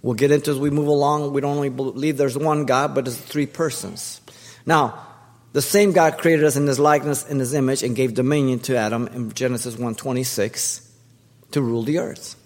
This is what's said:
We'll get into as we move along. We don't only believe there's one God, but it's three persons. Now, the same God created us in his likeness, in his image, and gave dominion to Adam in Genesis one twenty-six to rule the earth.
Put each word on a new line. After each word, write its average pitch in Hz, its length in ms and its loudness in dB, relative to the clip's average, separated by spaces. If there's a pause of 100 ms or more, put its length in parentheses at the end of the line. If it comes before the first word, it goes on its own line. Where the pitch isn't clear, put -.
We'll 123 140 -2
get 139 160 2
into 147 220 2
as 135 60 -2
we 143 120 0
move 147 160 0
along. 147 460 2
We 139 80 0
don't 143 160 -2
only 143 140 -2
believe 135 480 -4
there's 139 200 0
one 151 280 0
God, 135 280 2
but 131 140 -2
it's 117 80 -8
three 147 300 -4
persons. - 760 -6 (440)
Now, 143 300 4 (580)
the 143 80 0
same 202 300 4
God 160 280 4
created 160 260 4
us 143 100 4
in 143 140 2
his 135 100 0
likeness, 147 500 2
in 139 120 -2
his 127 120 -2
image, 135 300 0
and 120 140 -2
gave 127 180 0
dominion 127 460 2
to 131 160 -2
Adam 113 320 0
in 117 240 -8
Genesis 123 440 -4
one 113 200 -6
twenty-six 127 840 -4 (680)
to 147 100 -2
rule 117 220 0
the 151 160 -2
earth. - 480 -8